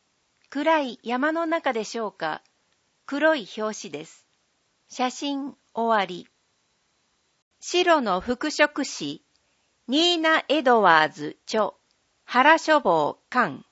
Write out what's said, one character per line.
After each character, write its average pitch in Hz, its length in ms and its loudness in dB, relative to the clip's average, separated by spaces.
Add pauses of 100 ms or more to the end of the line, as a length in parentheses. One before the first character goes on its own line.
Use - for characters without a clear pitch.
(500)
暗 302 320 0
い 240 200 -8
山 254 300 -2
の 330 140 -2
中 320 260 -2
で 220 120 -2
し - 140 -10
ょ 220 100 -4
う - 40 -14
か。 160 300 -6 (640)
黒 302 280 0
い 214 220 -8
表 214 320 -8
紙 - 40 -18
で 147 120 -10
す。 - 220 -20 (640)
写 254 200 -2
真 285 460 -8 (160)
終 226 260 0
わ 190 60 0
り。 175 240 -14 (1300)
白 339 420 2
の 185 180 0
服 247 300 -6
飾 294 340 0
誌、 147 400 -10 (640)
ニ 330 280 2
ー 320 40 -2
ナ・ 320 280 2
エ 294 140 0
ド 240 200 4
ワ 165 180 6
ー 151 100 2
ズ 147 360 -10
著、 214 260 -2 (520)
原 294 340 4
書 311 220 2
房 160 380 2 (120)
巻。 196 420 -2